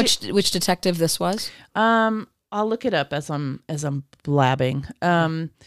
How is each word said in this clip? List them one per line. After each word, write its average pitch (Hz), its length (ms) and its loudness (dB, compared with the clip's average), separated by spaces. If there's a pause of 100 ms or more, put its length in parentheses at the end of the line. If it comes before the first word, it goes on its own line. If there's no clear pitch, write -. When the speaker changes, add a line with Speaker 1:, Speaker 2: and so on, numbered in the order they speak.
Speaker 1:
she - 220 -2
Speaker 2:
which, - 60 -6
which 196 180 2
detective 180 460 0
this 165 240 0
was? 185 300 -2 (220)
Speaker 1:
Um, 220 540 2 (240)
I'll 208 160 -2
look 226 160 -4
it 185 100 0
up 143 200 0
as 147 160 -6
I'm, 143 400 -4
as 151 160 -4
I'm 139 180 -2 (200)
blabbing. 135 640 2 (160)
Um, 165 500 2 (160)